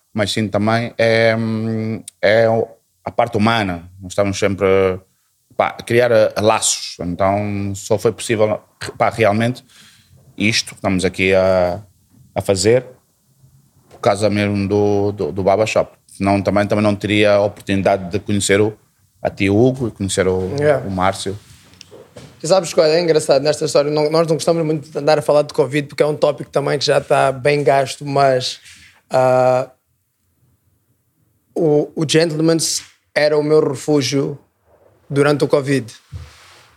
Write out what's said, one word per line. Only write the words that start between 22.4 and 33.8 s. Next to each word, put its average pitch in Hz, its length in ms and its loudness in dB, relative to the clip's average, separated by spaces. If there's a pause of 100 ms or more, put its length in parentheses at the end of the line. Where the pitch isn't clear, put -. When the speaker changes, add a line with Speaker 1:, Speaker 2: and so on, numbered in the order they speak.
Speaker 2:
E 156 40 -6
sabes 180 260 2
qual 160 140 4
é 156 120 2
engraçado 156 440 2
nesta 151 220 -2
história? 147 260 0
Não, 151 180 0
nós 165 180 2
não 160 80 0
gostamos 165 300 0
muito 151 240 -4
de - 80 -8
andar 147 220 2
a - 20 -6
falar 147 220 2
de 143 100 -8
covid 139 340 -2
porque - 140 -4
é 147 60 4
um 151 80 -2
tópico 147 340 -2
também 143 300 -2
que - 60 -6
já 143 140 4
tá 139 320 0
bem 147 320 0
gasto, 139 420 0
mas, 139 540 0 (500)
ah, 127 600 2 (1900)
o, 151 400 0
o 160 120 -2
Gentleman's 160 720 0 (320)
era 151 240 2
o 151 60 2
meu 151 240 4
refúgio 139 720 -2 (720)